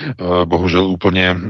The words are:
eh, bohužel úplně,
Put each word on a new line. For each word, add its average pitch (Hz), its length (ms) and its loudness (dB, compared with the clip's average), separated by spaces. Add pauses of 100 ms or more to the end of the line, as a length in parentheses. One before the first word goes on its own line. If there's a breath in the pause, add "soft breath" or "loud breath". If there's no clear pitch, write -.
eh, - 240 -8 (200)
bohužel 87 400 2
úplně, 92 520 0 (140)